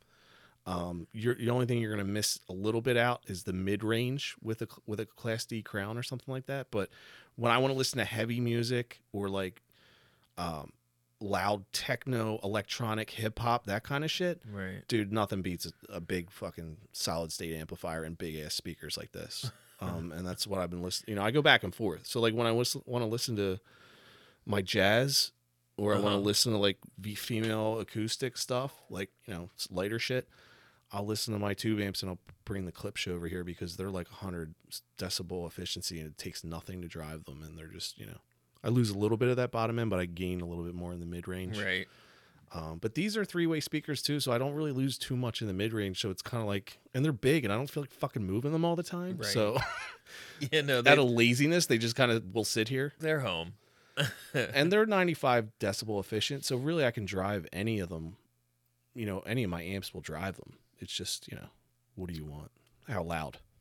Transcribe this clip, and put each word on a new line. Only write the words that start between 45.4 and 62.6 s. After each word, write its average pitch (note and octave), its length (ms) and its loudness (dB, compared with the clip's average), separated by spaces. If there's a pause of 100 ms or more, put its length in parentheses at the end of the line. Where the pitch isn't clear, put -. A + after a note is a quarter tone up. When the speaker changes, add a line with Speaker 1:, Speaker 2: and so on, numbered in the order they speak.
Speaker 1:
in G#2+ 80 -2
the F#2 40 0
mid G#2+ 200 0
range. G2 260 0
So G#2+ 120 0
it's F2+ 100 -6
kinda A2+ 240 -4
like, G2+ 340 -2 (140)
and C3 100 2
they're D#3 80 4
big, C3 320 4
and G2+ 80 2
I G#2+ 60 2
don't C#3 120 -2
feel D3 140 -4
like - 80 -10
fucking B2+ 320 -2
moving A#2 300 0
them D#3+ 100 4
all E3+ 140 4
the F3 60 -2
time. F3+ 340 -4
Speaker 2:
Right. A2 100 -6
Speaker 1:
So G#2+ 300 4 (420)
<laughs> - 520 -8
Speaker 2:
Yeah, D#3 100 4
no, C#3+ 160 4
Speaker 1:
out A#2+ 80 4
Speaker 2:
they, C#3+ 120 12
Speaker 1:
of C3 120 8
laziness, B2 560 8
they A#2+ 120 6
just A2+ 200 2
kinda A#2 340 6
will G#2+ 140 2
sit A2+ 240 2
here. C3+ 300 -2
Speaker 2:
they're D#3 200 2
home. F#2 360 -2 (420)
<laughs> - 360 -2
Speaker 1:
And C#3+ 380 4
they're G#3+ 140 6
ninety-five C#3+ 640 4 (100)
decibel G#2 400 0
efficient, A2 460 -2
so C3+ 100 2
really D3 300 2
I A#2 60 4
can A2+ 140 -4
drive F#2+ 460 0
any G#2+ 280 0
of F2 100 -2
them. E2 260 -6 (800)
You A#2 140 -6
know, G2 140 -2
any A#2 220 0
of F#2+ 60 0
my E2+ 140 -2
amps F#2+ 300 -6
will F2+ 60 -8
drive E2+ 380 -6
them. - 160 -18 (260)
It's - 140 -10
just, - 360 -6
you - 60 -10
know, - 140 -14 (460)
what F#2 140 -8
do E2+ 60 -6
you D#2 80 -6
want? D2+ 280 -12 (360)